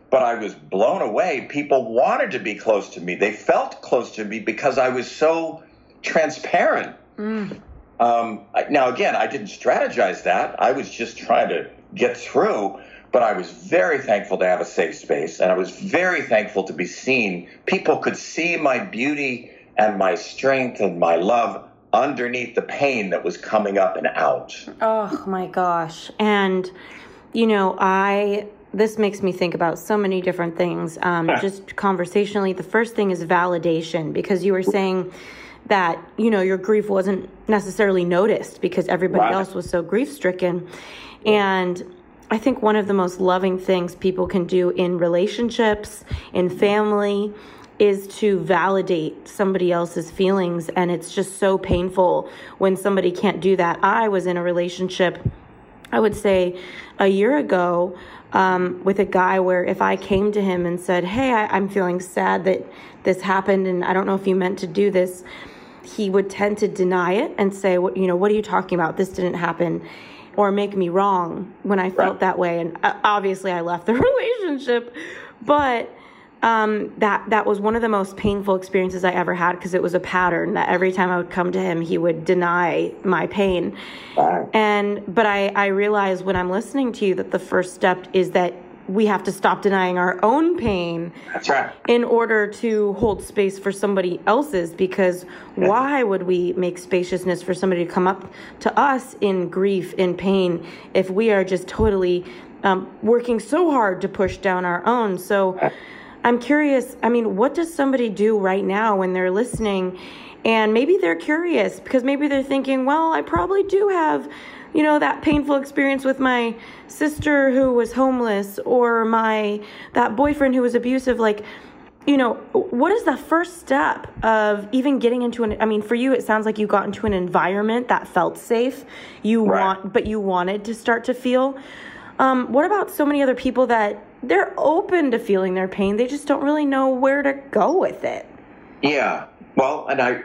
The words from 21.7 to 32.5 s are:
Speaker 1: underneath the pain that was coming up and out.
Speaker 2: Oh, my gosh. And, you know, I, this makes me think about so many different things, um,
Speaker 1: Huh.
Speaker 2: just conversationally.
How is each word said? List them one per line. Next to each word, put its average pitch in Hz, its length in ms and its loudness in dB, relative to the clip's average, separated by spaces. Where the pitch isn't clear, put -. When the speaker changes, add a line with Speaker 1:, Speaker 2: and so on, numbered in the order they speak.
Speaker 1:
underneath 123 640 -2
the 101 80 -2
pain 120 480 -2
that 87 120 -4
was 90 140 -4
coming 101 400 0
up 92 180 2
and - 120 -4
out. - 500 -2
Speaker 2:
Oh, 220 460 -2
my 185 180 -4
gosh. 175 640 -2
And, 196 500 2
you 226 120 2
know, 196 340 2
I, 202 680 0
this 214 240 0
makes 202 240 0
me 185 100 0
think 175 220 -2
about 165 240 0
so - 180 -2
many 190 240 0
different 175 380 -4
things, 170 460 -2
um, 170 260 0
Speaker 1:
Huh. 180 100 2
Speaker 2:
just - 360 -6
conversationally. 196 800 0